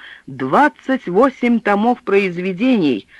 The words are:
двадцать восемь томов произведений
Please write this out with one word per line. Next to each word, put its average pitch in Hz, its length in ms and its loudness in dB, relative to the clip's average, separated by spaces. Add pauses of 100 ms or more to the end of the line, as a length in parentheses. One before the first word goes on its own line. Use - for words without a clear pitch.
(260)
двадцать 190 840 -2
восемь 233 520 0
томов 214 420 0
произведений 185 1080 0 (120)